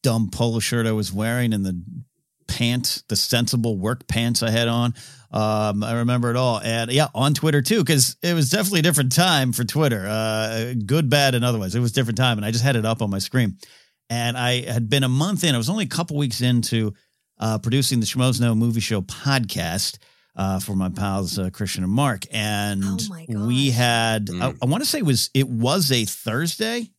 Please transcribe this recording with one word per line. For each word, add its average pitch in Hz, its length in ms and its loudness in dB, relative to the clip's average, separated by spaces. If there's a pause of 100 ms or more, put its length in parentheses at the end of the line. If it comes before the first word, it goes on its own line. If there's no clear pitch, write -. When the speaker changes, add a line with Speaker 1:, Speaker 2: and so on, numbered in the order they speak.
Speaker 1:
dumb 113 280 2
polo 117 280 0
shirt 117 260 0
I 113 60 2
was 107 200 -2
wearing 113 420 0
and 98 120 0
the 90 160 -4 (640)
pants, 123 600 -2
the 104 80 -4
sensible 117 600 0
work 110 300 -4
pants 117 360 0
I 113 80 0
had 117 160 2
on. 120 260 0 (380)
Um, 107 520 0
I 113 100 -2
remember 120 360 0
it 117 60 0
all. 123 260 2
And 117 300 -2
yeah, 139 240 4
on 139 180 2
Twitter 147 300 2
too, 170 200 2
'cause 135 380 2
it 170 140 0
was 143 160 2
definitely 196 300 2
a - 20 2
different 139 300 2
time 151 380 4
for - 120 -2
Twitter, 120 440 0
uh, 110 680 -2 (120)
good, 143 240 2
bad, 139 240 4
and 120 100 2
otherwise. 110 320 0
It 120 40 2
was 120 120 2
a - 40 -4
different 117 220 0
time. 123 200 2
And 104 80 -4
I 110 60 -2
just 117 120 0
had 135 120 2
it 110 100 2
up 113 160 0
on 104 80 -2
my 98 100 -2
screen. 110 380 0 (540)
And 123 260 -2
I 123 240 0
had 113 300 -2
been 139 120 2
a 127 60 2
month 151 340 0
in. 143 120 2
I - 20 2
was 117 120 0
only 208 160 -2
a 123 40 -8
couple 160 280 -4
weeks 131 240 -2
into, 117 520 2 (460)
uh, 110 180 -2
producing 123 420 0
the 110 60 0
Schmoes 127 340 0
Know 117 140 4
Movie 113 260 2
Show 101 220 -2
podcast, 101 960 -2 (400)
uh, 95 220 0
for 95 160 -6
my 95 140 -2
pals, 98 500 -4
uh, 92 100 -2
Christian 92 340 -4
and 92 80 0
Mark. 120 400 0
And 104 540 -2
Speaker 2:
Oh 98 120 -2 (120)
my 170 180 -12
Speaker 1:
we 120 420 0
Speaker 2:
gosh. 120 80 2
Speaker 1:
had, 113 500 2
Speaker 3:
Mm. 90 160 -4
Speaker 1:
I, 135 180 -2
I 127 60 -2
wanna 214 180 0
say 311 140 -2
it 220 60 -2
was, 131 280 2
it 135 160 2
was 131 420 0
a 120 140 2
Thursday. 170 920 -4